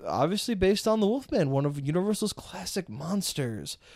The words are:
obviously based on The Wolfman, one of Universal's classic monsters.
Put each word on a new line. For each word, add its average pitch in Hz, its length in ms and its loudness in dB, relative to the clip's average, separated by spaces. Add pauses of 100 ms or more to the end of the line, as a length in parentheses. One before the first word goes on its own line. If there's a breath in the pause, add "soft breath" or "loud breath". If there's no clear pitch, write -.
obviously 151 480 0
based 190 340 4
on 220 120 4
The 202 80 4
Wolfman, 233 420 0
one 139 160 2
of 143 180 -2
Universal's 196 500 0
classic - 560 -8
monsters. 143 880 -4 (180 soft breath)